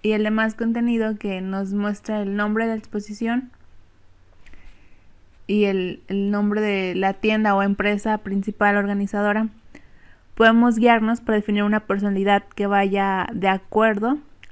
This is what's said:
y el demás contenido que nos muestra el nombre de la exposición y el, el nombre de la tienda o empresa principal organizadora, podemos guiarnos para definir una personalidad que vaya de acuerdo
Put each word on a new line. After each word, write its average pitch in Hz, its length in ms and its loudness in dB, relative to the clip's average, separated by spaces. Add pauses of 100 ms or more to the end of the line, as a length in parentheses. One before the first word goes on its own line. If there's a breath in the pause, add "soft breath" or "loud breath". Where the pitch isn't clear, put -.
y 214 120 0
el 214 100 0
demás 220 320 0
contenido 226 640 0
que 190 220 -6
nos 190 340 -4
muestra 208 480 -4
el 196 140 -4
nombre 214 280 0
de 226 60 -2
la 226 80 -4
exposición 226 720 -6 (2000 soft breath)
y 208 180 2
el, 190 440 -2
el 196 220 -2
nombre 208 300 0
de 190 340 -2
la 190 200 0
tienda 214 400 2
o 196 80 2
empresa 208 560 0
principal 202 580 0
organizadora, 202 720 0 (880 soft breath)
podemos 226 420 6
guiarnos 226 440 2
para 220 160 0
definir 208 280 0
una 208 160 0
personalidad 202 640 0 (100)
que 202 120 -4
vaya 196 680 0
de 190 140 0
acuerdo 214 720 0 (340)